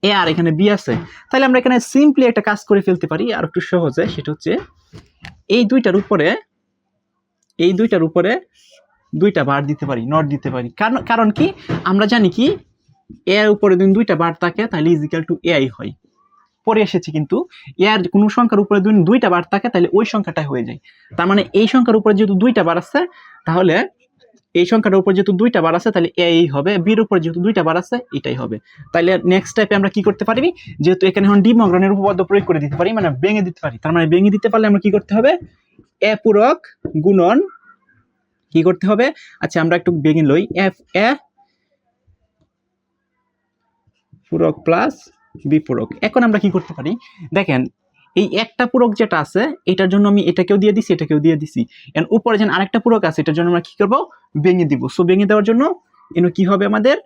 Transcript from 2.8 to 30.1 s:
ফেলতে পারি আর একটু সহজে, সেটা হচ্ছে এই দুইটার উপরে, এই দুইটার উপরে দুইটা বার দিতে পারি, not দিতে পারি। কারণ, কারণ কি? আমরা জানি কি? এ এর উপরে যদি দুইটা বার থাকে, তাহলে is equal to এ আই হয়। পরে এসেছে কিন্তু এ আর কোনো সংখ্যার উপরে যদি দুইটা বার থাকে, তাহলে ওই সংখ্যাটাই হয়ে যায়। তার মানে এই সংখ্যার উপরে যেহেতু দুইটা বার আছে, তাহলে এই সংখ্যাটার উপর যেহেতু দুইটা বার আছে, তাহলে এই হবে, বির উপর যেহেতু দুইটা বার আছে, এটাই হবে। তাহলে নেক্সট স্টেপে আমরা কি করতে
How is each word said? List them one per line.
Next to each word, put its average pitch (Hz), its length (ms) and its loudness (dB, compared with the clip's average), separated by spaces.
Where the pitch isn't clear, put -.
ফেলতে 185 260 -2
পারি 202 280 -4
আর 165 100 -6
একটু 165 160 -6
সহজে, 165 480 -2
সেটা - 240 -8
হচ্ছে 165 240 -4
এই 233 160 2
দুইটার 220 320 2
উপরে, 190 400 0
এই 175 140 2
দুইটার 196 300 0
উপরে 175 380 0
দুইটা 170 300 0
বার 139 220 -2
দিতে 147 200 -6
পারি, 127 200 -4
not 156 220 0
দিতে 139 220 -6
পারি। 123 260 -8
কারণ, 233 280 -2
কারণ 226 260 0
কি? 330 220 -2
আমরা 196 220 0
জানি 208 240 2
কি? 226 160 -2
এ 180 80 0
এর 214 140 2
উপরে 208 280 2
যদি 190 160 2
দুইটা 208 240 2
বার 165 240 -2
থাকে, 175 260 -4
তাহলে 165 240 -2
is 160 160 2
equal 160 220 -6
to 170 140 -2
এ 170 120 0
আই 135 140 0
হয়। 110 240 -12
পরে 220 160 2
এসেছে 185 300 -4
কিন্তু 151 240 -4
এ 185 100 2
আর 214 200 0
কোনো 208 200 2
সংখ্যার 220 320 0
উপরে 202 200 0
যদি 202 240 2
দুইটা 226 260 2
বার 175 200 0
থাকে, 202 180 -2
তাহলে 175 240 0
ওই 208 120 2
সংখ্যাটাই 185 400 -6
হয়ে 131 200 -6
যায়। 117 140 -14
তার 170 100 -2
মানে 196 260 2
এই 208 140 2
সংখ্যার 233 300 2
উপরে 214 180 2
যেহেতু 202 200 0
দুইটা 214 300 2
বার 170 140 0
আছে, 285 280 -4
তাহলে 180 420 0
এই 175 120 2
সংখ্যাটার 208 320 2
উপর 190 140 0
যেহেতু 196 200 0
দুইটা 208 300 0
বার 165 120 0
আছে, 175 160 -2
তাহলে 175 260 -2
এই 170 320 2
হবে, 147 300 -2
বির 208 220 0
উপর 208 180 0
যেহেতু 165 220 -4
দুইটা 196 220 0
বার 160 140 0
আছে, 180 200 -6
এটাই 131 200 -6
হবে। 117 220 -8
তাহলে 175 320 0
নেক্সট 185 260 0
স্টেপে 208 240 -2
আমরা 196 140 0
কি 196 140 -4
করতে 202 220 -2